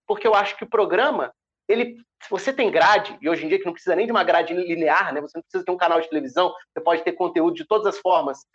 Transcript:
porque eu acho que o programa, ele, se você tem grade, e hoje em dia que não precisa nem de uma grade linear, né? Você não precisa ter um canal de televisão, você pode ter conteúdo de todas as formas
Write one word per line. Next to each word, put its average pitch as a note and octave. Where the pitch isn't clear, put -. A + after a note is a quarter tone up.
porque G#3
eu A3
acho G3+
que -
o -
programa, G#3+
ele, A#3
se -
você F#3+
tem A3+
grade, F3
e C#3+
hoje D#3+
em D#3
dia F#3
que G3
não F3
precisa F3
nem G3+
de A#3
uma G#3+
grade E3
linear, E3+
né? D3
Você D3
não E3
precisa F3+
ter -
um F3+
canal F3+
de D#3+
televisão, D#3
você D#3
pode E3
ter F3+
conteúdo E3+
de D#3+
todas G#3+
as -
formas D#3+